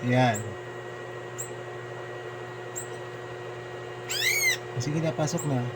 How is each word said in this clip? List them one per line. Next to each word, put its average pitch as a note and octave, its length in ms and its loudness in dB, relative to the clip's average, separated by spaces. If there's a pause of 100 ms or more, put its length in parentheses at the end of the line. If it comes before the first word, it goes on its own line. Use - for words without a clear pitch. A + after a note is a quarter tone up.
Yan. B2 320 8 (4000)
Sige D3+ 240 2
na, D#3+ 80 4
pasok D#3 400 2
na. B2 160 4 (100)